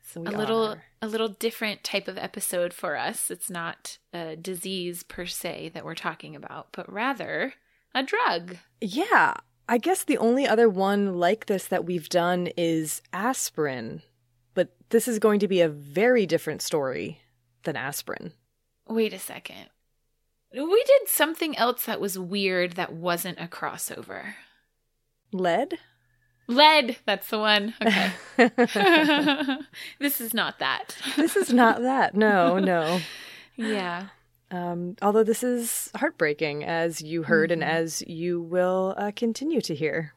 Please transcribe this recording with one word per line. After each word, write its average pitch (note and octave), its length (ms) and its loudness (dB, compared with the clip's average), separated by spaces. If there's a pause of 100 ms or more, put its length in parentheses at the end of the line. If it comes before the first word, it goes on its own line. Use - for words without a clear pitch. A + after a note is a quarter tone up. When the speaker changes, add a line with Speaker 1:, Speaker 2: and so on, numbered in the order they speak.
Speaker 1:
So - 180 -16
we F#3+ 120 -6
Speaker 2:
A G#3 60 -4
little, A3 280 0
Speaker 1:
are. G#3 180 -10 (180)
Speaker 2:
a A3 60 -6
little A3 200 -2
different A3 540 -4
type G3 240 -4
of F#3+ 100 -10
episode F3+ 560 -4
for D#3 240 -6
us. E3 340 -6
It's F3+ 200 -10
not - 480 -10 (140)
a E3 240 -10
disease F3 680 -8
per - 240 -12
se E3 480 -10
that E3 100 -12
we're D#3+ 120 -10
talking D#3 400 -8
about, - 360 -14
but F#3 200 -12
rather A3 640 -4 (400)
a C4 100 2
drug. F3+ 520 0 (240)
Speaker 1:
Yeah. A3+ 540 4 (340)
I A#3+ 100 4
guess F4 260 0
the C#4 140 2
only B3 280 4
other A3+ 220 6
one G3 500 2
like F3+ 280 2
this F#3+ 200 -2
that F3+ 180 -2
we've E3+ 240 -4
done F3 480 2
is E3 460 0 (100)
aspirin, D#3 920 -4 (520)
but F3+ 200 0 (160)
this A#3 180 4
is A3 100 -2
going G#3 220 4
to G3+ 80 2
be F3+ 120 2
a E3 80 6
very F3 580 2
different D#3 360 -2
story C3+ 580 -4 (440)
than D3+ 120 -4
aspirin. - 560 -8 (560)
Speaker 2:
Wait A3+ 240 0
a F#3+ 60 -14
second. - 520 -16 (840)
We F4 340 2
did C5 220 6
something D#4+ 480 0
else A#3+ 300 0
that A3 140 -4
was F#3+ 160 -4
weird F#3 580 -2
that F3+ 180 -4
wasn't E3+ 480 -4
a E3+ 80 -8
crossover. - 840 -10 (1000)
Speaker 1:
Lead? F#3+ 460 0 (680)
Speaker 2:
Lead! C#4 600 6
That's G3+ 220 -2
the A3 120 -2
one. G#3+ 420 2
Okay. F#3+ 300 2 (240)
Speaker 1:
<laughs> - 0 -
Speaker 2:
<laughs> D4 1200 4 (400)
This C#4 220 -2
is A3+ 140 -8
not F#3 240 -2
that. - 380 -2 (200)
Speaker 1:
This E4 200 2
is F#4 160 2
not A#3+ 300 6
that. B3+ 320 2
No, F#3+ 440 6
Speaker 2:
<laughs> - 0 -
Speaker 1:
no. F3 420 2 (560)
Speaker 2:
Yeah. G3 500 -4 (440)
Speaker 1:
Um, F3 520 -6
although G#3+ 220 6
this G#3+ 180 0
is A#3+ 540 -2
heartbreaking, D3+ 680 -2
as E3 360 -2
you D#3+ 240 0
heard E3 260 4
and E3 120 2
Speaker 2:
Mm-hmm. C#3+ 80 0
Speaker 1:
as E3 360 -2
you E3+ 340 -4
will, F3+ 560 2
uh, G#3 200 -2
continue A#3+ 460 0
to E3 120 -4
hear. D3+ 420 -2